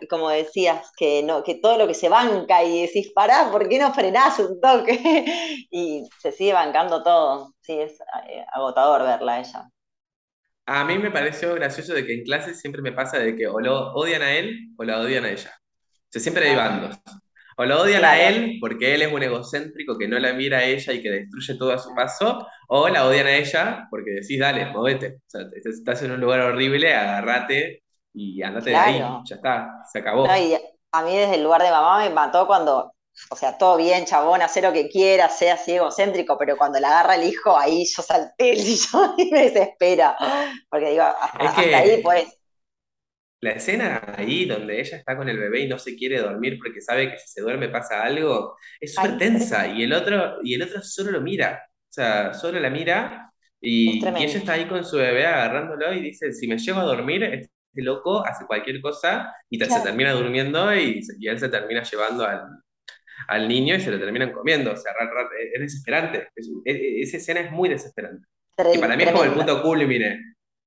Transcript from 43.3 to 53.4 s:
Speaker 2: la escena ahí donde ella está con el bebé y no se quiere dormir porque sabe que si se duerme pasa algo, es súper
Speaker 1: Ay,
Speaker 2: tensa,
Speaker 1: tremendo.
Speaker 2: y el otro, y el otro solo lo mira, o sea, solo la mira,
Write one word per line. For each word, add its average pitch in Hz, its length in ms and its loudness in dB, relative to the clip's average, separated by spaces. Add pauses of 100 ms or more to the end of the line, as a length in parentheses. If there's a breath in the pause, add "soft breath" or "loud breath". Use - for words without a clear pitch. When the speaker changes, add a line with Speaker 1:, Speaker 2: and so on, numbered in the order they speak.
Speaker 2:
la 113 100 -2
escena 175 500 -4 (160)
ahí 135 280 -2
donde 107 340 -6
ella 147 180 -8
está 131 180 -8
con 135 140 -6
el 113 80 -4
bebé 107 240 -4
y 139 60 -4
no 127 100 -6
se 123 180 -12
quiere 127 240 -4
dormir 110 380 -4
porque 117 240 -12
sabe 131 300 -2
que - 80 -14
si - 80 -20
se - 140 -14
duerme 120 280 -4
pasa 107 340 -4
algo, 139 540 -2 (220 loud breath)
es - 160 -10
súper 190 160 0
Speaker 1:
Ay, - 60 -6
Speaker 2:
tensa, 185 500 2
Speaker 1:
tremendo. - 0 -
Speaker 2:
y 107 160 -4
el 127 100 0
otro, 185 500 0
y 123 120 -4
el 165 80 -2
otro 196 180 -10
solo 196 300 -8
lo 160 100 -2
mira, 127 480 -4
o - 240 -20
sea, 107 400 -2
solo 175 260 -6
la 135 100 0
mira, 170 640 -4 (300)